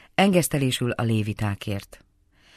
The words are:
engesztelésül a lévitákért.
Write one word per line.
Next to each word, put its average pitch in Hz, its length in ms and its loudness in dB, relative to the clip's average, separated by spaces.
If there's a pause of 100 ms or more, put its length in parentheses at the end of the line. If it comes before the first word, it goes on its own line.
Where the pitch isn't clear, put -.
(160)
engesztelésül 151 760 2
a - 100 -4
lévitákért. 107 1040 -4 (520)